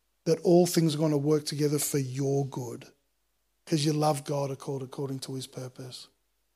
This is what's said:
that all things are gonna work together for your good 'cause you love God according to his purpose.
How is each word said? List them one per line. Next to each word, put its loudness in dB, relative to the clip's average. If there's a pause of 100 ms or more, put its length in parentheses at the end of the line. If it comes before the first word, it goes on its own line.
(260)
that 2
all 8
things 4
are -4
gonna 2
work 2
together 0
for -2
your -2
good -10 (800)
'cause 0
you 2
love 0
God -4
according -8
to -10
his -10
purpose. -14 (480)